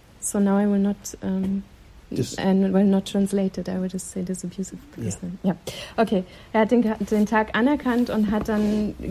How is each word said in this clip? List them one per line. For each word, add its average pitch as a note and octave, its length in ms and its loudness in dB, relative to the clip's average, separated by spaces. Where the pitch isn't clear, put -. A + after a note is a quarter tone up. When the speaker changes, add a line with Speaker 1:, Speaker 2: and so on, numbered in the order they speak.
Speaker 1:
so - 180 -2
now G3 200 4
I G#3 120 2
will G3+ 80 2
not, G3+ 160 0
ähm, G3 420 -2
Speaker 2:
Dis- - 280 -4
Speaker 1:
and F#3+ 360 2
will F#3+ 120 4
not G3 200 2
translate G3 540 0
it. F3+ 80 -8
I F#3 140 -4
will F#3 100 -4
just - 200 -10
say F#3+ 120 -6
disabusive F3+ 540 -8
Speaker 2:
Ja. B2+ 80 -10
Speaker 1:
person. F3+ 400 -8
Ja. F#3+ 120 0
Okay. G#3+ 260 2
Er A3 80 4
hat G#3+ 100 2
den B3 100 6
Ka-, G#3+ 220 0
den G#3+ 220 2
Tag A3 280 0
anerkannt B3 560 2
und G#3+ 220 0
hat G#3+ 160 -2
dann G#3+ 480 0